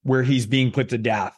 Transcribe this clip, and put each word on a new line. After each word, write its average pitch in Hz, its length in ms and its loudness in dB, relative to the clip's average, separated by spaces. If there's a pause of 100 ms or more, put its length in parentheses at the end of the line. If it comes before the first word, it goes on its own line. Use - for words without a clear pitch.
where 131 220 0
he's 127 220 0
being 131 260 2
put 131 160 -2
to 120 100 -4
death, 107 400 -2